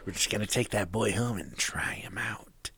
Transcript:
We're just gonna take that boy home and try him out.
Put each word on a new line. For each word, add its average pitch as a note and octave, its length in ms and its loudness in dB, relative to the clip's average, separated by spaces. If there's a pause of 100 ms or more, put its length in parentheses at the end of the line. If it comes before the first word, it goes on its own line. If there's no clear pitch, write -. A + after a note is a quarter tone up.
We're - 80 -6
just - 180 2
gonna G#2+ 160 2
take - 240 2
that - 220 2
boy A2 200 4
home A#2 260 0
and - 180 -8
try - 380 0
him - 240 -8
out. - 600 -6